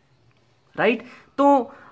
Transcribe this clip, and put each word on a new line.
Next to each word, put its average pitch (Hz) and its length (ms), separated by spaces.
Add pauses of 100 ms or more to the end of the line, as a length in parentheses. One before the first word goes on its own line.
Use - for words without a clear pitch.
(760)
राइट? 233 260 (340)
तो, 277 360 (180)